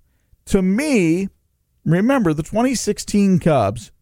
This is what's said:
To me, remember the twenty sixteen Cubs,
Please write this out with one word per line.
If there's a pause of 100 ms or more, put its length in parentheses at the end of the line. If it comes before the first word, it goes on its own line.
(480)
To
me, (560)
remember
the
twenty
sixteen
Cubs,